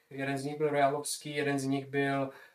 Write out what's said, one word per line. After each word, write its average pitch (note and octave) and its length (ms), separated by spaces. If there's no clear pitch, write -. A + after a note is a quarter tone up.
jeden C#3 280
z C3+ 80
nich D3 120
byl D3+ 120
royalovský, C#3+ 680
jeden C#3 240
z C3+ 60
nich C3+ 220
byl C#3 420